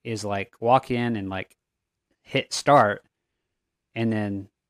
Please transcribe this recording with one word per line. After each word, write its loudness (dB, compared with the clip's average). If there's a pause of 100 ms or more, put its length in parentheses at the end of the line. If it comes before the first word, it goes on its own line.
is, -8
like, -6
walk 4
in -2
and, -8
like, -10 (680)
hit -4
start, 4 (920)
and -2
then, -4 (220)